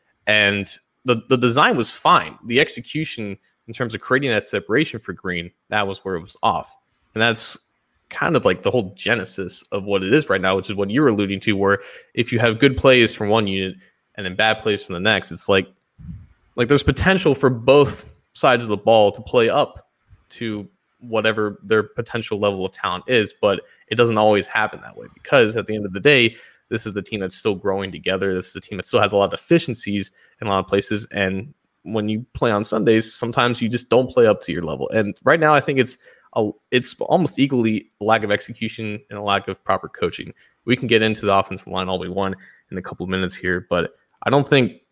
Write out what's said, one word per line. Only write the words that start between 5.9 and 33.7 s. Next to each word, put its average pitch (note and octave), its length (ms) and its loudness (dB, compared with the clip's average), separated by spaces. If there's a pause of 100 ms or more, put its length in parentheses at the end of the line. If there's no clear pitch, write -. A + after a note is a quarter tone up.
where F#2+ 100 -6
it E2 80 -6
was - 200 -20
off. F2+ 340 -2 (380)
And A2 80 0
that's A2+ 360 -2 (500)
kind D#3+ 280 0
of, A#2 80 0
like, F#2 180 0
the G2 80 -2
whole G#2 240 -2
genesis F#2+ 800 -6
of G2 120 -4
what G2 200 -2
it F#2+ 80 0
is D3 160 2
right G2 120 0
now, F#2+ 140 2
which F#2+ 160 -2
is G2+ 60 -6
what G2+ 140 -2
you're C#3 180 4
alluding G2 320 0
to, A2+ 160 -2
where G2 240 2 (340)
if A#2 160 -2
you A#2 80 0
have A2+ 220 2
good C3+ 160 4
plays B2+ 380 6
from G#2 160 -2
one A2 160 2
unit F#2+ 300 -4 (380)
and G#2 100 -10
then F#2 120 -8
bad A2 220 2
plays G#2 260 -2
from - 80 -10
the F2 80 -6
next, G2+ 320 0
it's - 160 -12
like, F#2+ 180 4 (880)
like, A#2+ 140 -2
there's C#3 140 4
potential F3 520 2
for C3 160 2
both C3 640 2 (200)
sides B2 280 2
of A2+ 60 -10
the G#2 80 -2
ball G#2+ 360 4
to - 100 -12
play A#2 260 2
up - 420 -2 (400)
to G#2 380 -8 (300)
whatever A2 640 -2
their G#2+ 200 2
potential A2 560 -8
level G2+ 260 0
of F#2+ 80 -6
talent F#2 340 -6
is, A2+ 340 0
but G2 220 2 (260)
it A2+ 80 -6
doesn't A#2 220 4
always G#2+ 280 4
happen - 360 -4
that - 140 -20
way - 180 -18
because A#2 420 2
at G2+ 100 -4
the G#2+ 80 -6
end G#2+ 100 -4
of F#2+ 80 -8
the F#2+ 80 -8
day, A#2+ 360 4 (320)
this - 180 -6
is G#2 80 -6
the G2+ 80 -4
team G#2+ 180 -8
that's F#2 160 -6
still G#2+ 180 -2
growing F#2+ 380 -4
together. F#2 420 -2
This F#2 140 -6
is - 80 -12
a G2 40 -14
team - 180 -12
that F2+ 80 -10
still A#2 140 2
has G2+ 120 2
a G2+ 40 4
lot G2+ 100 4
of F2+ 60 0
deficiencies G#2 760 -2 (300)
in A2+ 60 -8
a G#2 40 -2
lot G2 100 2
of F#2+ 60 -2
places. G2+ 460 -2
And G2 400 -4 (300)
when G#2+ 260 -4
you A2 240 -4
play B2 180 0
on G#2 140 0
Sundays, A2+ 480 2
sometimes A#2+ 480 -2
you A#2 80 -2
just A#2+ 220 -6